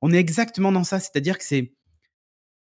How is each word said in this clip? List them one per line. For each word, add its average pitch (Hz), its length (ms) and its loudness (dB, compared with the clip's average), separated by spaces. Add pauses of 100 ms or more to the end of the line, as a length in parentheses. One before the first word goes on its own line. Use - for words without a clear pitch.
on 160 100 2
est 170 60 6
exactement 190 540 0
dans 185 120 2
ça, 190 160 -2
c'est-à-dire 160 380 -4
que - 60 -12
c'est 131 300 -2 (920)